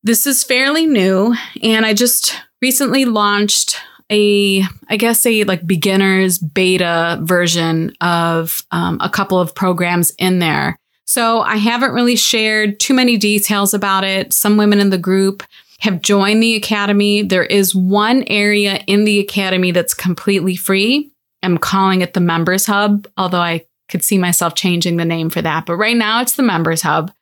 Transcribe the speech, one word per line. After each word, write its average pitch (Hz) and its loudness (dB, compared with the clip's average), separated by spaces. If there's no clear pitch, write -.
This 226 0
is 269 -2
fairly 277 0
new, 202 2
and 220 2
I 220 0
just 240 -2
recently 262 0
launched 208 0
a, 202 2
I 208 -2
guess, 226 0
a, 220 2
like, 185 -2
beginner's 190 2
beta 170 0
version 165 0
of, 170 -2
um, 175 -2
a - -4
couple 190 0
of 175 -2
programs 175 0
in 185 0
there. 147 -2
So 226 0
I 214 -2
haven't 233 0
really 240 2
shared 214 0
too - 0
many 247 2
details 208 0
about 196 0
it. 190 -4
Some 208 2
women 208 4
in 196 2
the 190 0
group 190 0
have 185 -2
joined 202 2
the 226 2
academy. 208 0
There 185 0
is 196 0
one 208 2
area 208 0
in 202 2
the 208 2
academy 185 0
that's 170 -2
completely 185 -2
free. 226 0
I'm 180 0
calling 190 2
it 175 -6
the 185 0
Members 175 0
Hub, 202 0
although 180 -2
I 165 -2
could - -4
see 202 0
myself 175 0
changing 175 -2
the 170 -2
name 165 -2
for 160 -4
that. 160 -4
But 170 -4
right 214 0
now 226 0
it's 247 -4
the 277 -2
Members 165 0
Hub. 160 -2